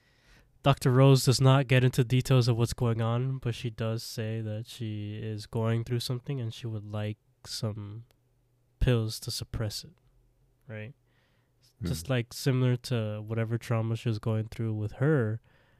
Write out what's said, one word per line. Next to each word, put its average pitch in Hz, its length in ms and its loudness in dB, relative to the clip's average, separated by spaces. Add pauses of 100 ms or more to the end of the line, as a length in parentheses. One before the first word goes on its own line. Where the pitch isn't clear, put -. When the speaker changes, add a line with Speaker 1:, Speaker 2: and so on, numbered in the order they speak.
(640)
Speaker 1:
Doctor 139 280 4
Rose 135 340 8
does 127 160 4
not 135 260 6
get 127 160 4
into 127 220 4
details 127 440 4
of 117 100 2
what's 117 160 2
going 117 260 0
on, 123 380 -2
but 120 160 -4
she - 160 -8
does 113 320 -4
say 113 400 -6
that 107 240 -6
she 107 560 -8
is 107 240 -8
going 113 380 0
through 120 160 -2
something 131 400 -6
and 113 120 -6
she - 140 -12
would 110 240 -8
like 107 260 -6 (300)
some 107 580 -8 (760)
pills 113 400 2
to - 100 -10
suppress - 540 -8
it, - 80 -20 (760)
right? 110 240 -14 (880)
Speaker 2:
Hmm. - 80 -6
Speaker 1:
Just, 82 220 -4
like, 123 240 -2
similar 127 420 0
to 107 500 -4
whatever 113 300 -2
trauma 113 400 -2
she 120 140 -4
was 107 80 -2
going 110 320 -2
through 113 240 -6
with 107 180 -4
her 123 480 0 (400)